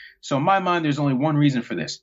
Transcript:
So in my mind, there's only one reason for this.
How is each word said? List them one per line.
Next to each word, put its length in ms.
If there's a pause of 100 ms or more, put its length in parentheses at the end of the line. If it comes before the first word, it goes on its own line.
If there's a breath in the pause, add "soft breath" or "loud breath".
(220 loud breath)
So 160
in 60
my 160
mind, 260
there's 120
only 160
one 220
reason 260
for 140
this. 280